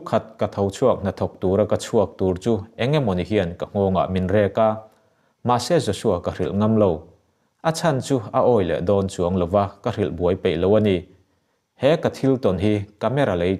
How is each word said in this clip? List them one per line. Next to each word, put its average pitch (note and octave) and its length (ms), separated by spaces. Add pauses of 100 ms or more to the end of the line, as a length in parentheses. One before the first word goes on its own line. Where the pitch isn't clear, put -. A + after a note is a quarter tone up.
khat A2 180 (160)
ka G#2+ 80
thau G2+ 220
chuak G2+ 340
na G2 80
thok - 300
tura G2 240
ka G2+ 200
chuak G2+ 320
tur F#2 260
chu A#2 100 (240)
enge C#3+ 280
moni F2+ 240
hian G2+ 200 (100)
ka - 140
ngonga F#2+ 300 (100)
min F#2 140
re G2+ 220
ka. A2 180 (760)
Ma B2 140
se E3 220
Joshua G2+ 420
ka F#2 100
hril E2 220
ngam G#2+ 240
lo. G2+ 140 (680)
A D#3+ 100
chan D#3 300
chu C3 200 (160)
a B2+ 40 (120)
oi G2+ 160
le D2 120
don G2 260
chuang F#2 340
lova G2 220 (200)
ka A#2+ 80
hril G2+ 260
buai F2 260
pei F2+ 120
lo F#2 200
ani. G#2 220 (840)
He C#3+ 160
ka A2+ 120
thil C3+ 280
ton G2 200
hi G#2+ 160 (260)
camera A#2+ 360
lei F2+ 240